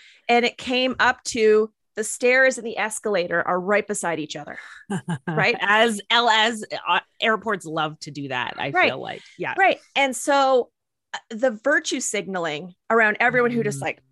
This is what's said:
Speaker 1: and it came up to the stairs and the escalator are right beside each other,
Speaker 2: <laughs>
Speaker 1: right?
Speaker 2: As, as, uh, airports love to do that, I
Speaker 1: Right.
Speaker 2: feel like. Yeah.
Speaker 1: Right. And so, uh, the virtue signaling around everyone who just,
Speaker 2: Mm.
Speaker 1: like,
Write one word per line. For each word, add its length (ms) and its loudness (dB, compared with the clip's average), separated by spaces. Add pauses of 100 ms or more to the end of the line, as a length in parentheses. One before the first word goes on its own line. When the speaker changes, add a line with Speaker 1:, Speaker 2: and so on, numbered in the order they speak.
(280)
Speaker 1:
and 160 4
it 140 -2
came 400 -2
up 260 2
to 480 4 (240)
the 80 -4
stairs 520 2
and 100 -10
the 120 -8
escalator 680 -2
are 140 0
right 260 0
beside 340 -4
each 160 -8
other, 220 -14 (300)
Speaker 2:
<laughs> 400 -6
Speaker 1:
right? 320 0
Speaker 2:
As, 400 2 (100)
as, 540 2 (240)
uh, 120 2 (200)
airports 460 -2
love 340 -4
to 100 -14
do 180 -10
that, 300 -4
I 120 -2
Speaker 1:
Right. 200 2
Speaker 2:
feel 120 -6
like. 200 -10 (160)
Yeah. 200 -4
Speaker 1:
Right. 200 4 (160)
And 220 0
so, 540 2 (420)
uh, 60 -10 (120)
the 200 0
virtue 500 -2
signaling 760 -6 (140)
around 320 2
everyone 300 2
who 140 -2
just, 160 -4
Speaker 2:
Mm. 20 -8
Speaker 1:
like, 300 -8